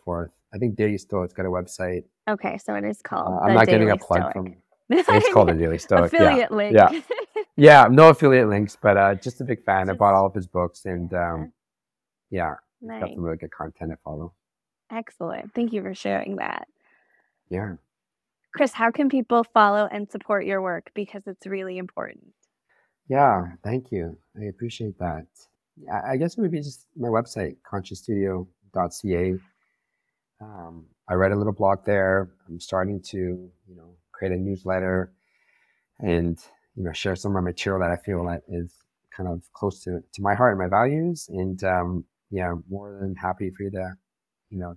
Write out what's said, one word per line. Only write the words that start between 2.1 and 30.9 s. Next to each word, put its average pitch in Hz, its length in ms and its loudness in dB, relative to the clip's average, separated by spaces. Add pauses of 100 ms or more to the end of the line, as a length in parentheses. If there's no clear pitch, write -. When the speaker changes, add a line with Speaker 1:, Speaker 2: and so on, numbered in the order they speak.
Speaker 2:
Okay, 202 300 -6
so 208 160 -10
it - 100 -6
is - 160 -8
called - 260 -6
Speaker 1:
Uh, - 120 -4
I'm - 100 2
Speaker 2:
The - 60 6
Speaker 1:
not 113 100 10
getting 110 240 6
a 101 60 4
Speaker 2:
Daily 95 40 -2
Speaker 1:
plug 87 220 0
Speaker 2:
Stoic. - 120 -4
Speaker 1:
from 92 220 -10 (160)
Speaker 2:
<laughs> - 180 -16 (280)
Speaker 1:
It's 427 160 4
called 92 160 8
The 85 60 2
Daily 82 240 -2
Stoic, 87 340 2
yeah. 330 60 2
Speaker 2:
Affiliate - 320 4
link. 208 240 0
Speaker 1:
Yeah. 107 160 10 (140)
Speaker 2:
<laughs> - 60 -8 (460)
Speaker 1:
Yeah, 143 320 12
no 156 200 12
affiliate 131 400 6
links, 101 320 -2
but, 101 160 6
uh, 98 180 4
just - 240 -12
a 127 60 -10
big 123 180 -6
fan. 95 260 0
I 95 40 -2
bought 101 180 4
Speaker 2:
Just 95 80 6
Speaker 1:
all 98 60 4
of 95 80 -2
his 95 120 -6
books 87 380 -6
and, 87 300 -8
um, 82 400 -6 (760)
yeah, 82 260 -6 (260)
he's 226 80 -16
got 226 100 -14
Speaker 2:
Nice. - 160 -8
Speaker 1:
some 87 80 -8
really 82 140 -6
good 78 140 -14
content 80 420 -12
I - 100 -16
follow. 78 300 -12 (580)
Speaker 2:
Excellent. 214 640 -12
Thank 240 180 -4
you 208 100 -6
for 190 140 -10
sharing 196 420 -6
that. - 300 -10 (800)
Speaker 1:
Yeah. 92 260 -6 (800)
Speaker 2:
Chris, 277 200 0
how 233 180 0
can 277 160 0
people 240 380 0
follow 208 440 2
and 208 220 -10
support 202 340 -4
your 196 160 -4
work? 180 320 -6
Because 202 340 -10
it's 190 200 -16
really 190 300 -10
important. - 560 -14 (720)
Speaker 1:
Yeah, 131 360 4 (200)
thank 127 260 -6
you. 85 280 -8 (200)
I 104 80 -12
appreciate 107 540 -12
that. 78 260 -8 (640)
I, 101 240 -6
I 143 40 -4
guess 165 200 -4
it 233 40 -4
would 180 100 -2
be 156 80 -6
just 143 280 -16 (100)
my 120 100 -6
website, 110 560 -4
conscious 95 360 -10
studio 98 460 -4 (280)
dot 90 200 -4
C 98 220 -4
A. 92 220 -2 (1040)
Um, 85 460 -20 (200)